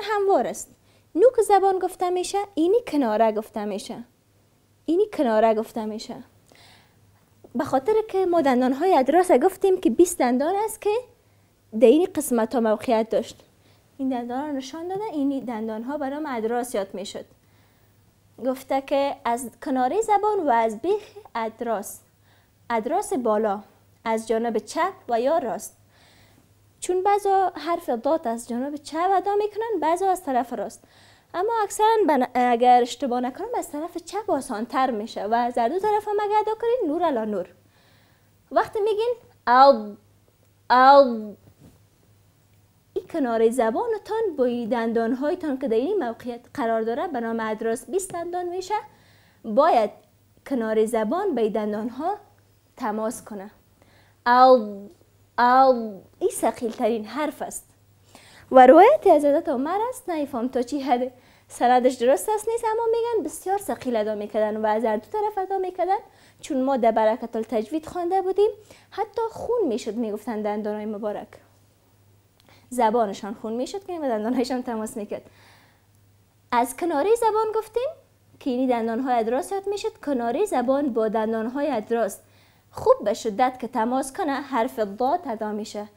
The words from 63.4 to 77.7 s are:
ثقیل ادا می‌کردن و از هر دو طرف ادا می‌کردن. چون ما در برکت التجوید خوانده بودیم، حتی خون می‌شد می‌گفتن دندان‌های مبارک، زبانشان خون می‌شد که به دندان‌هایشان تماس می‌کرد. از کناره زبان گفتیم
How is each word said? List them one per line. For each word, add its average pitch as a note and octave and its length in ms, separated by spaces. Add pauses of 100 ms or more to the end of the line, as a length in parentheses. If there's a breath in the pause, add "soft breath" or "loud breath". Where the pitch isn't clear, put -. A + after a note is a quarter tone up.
ثقیل B3 380
ادا G#3+ 200
می‌کردن G#3+ 420
و G#3+ 80
از G#3+ 200
هر G#3+ 120
دو - 140
طرف G#4+ 260
ادا F#4+ 200
می‌کردن. F#4 400 (440 soft breath)
چون C4 220
ما C4+ 140
در A3+ 140
برکت A3 440
التجوید A3+ 500
خوانده F4+ 360
بودیم، F#4+ 280 (400 loud breath)
حتی A4 320 (100)
خون A4+ 360
می‌شد A3 280
می‌گفتن A3 460
دندان‌های G#3 440
مبارک، G#3 420 (1400 soft breath)
زبانشان A3+ 720
خون A3 120
می‌شد D#4+ 320
که F4 140
به D4 80
دندان‌هایشان A#3+ 560
تماس A3 340
می‌کرد. G#3 320 (1200 soft breath)
از B3+ 260
کناره E4+ 380
زبان A4 400
گفتیم A#4 340 (500)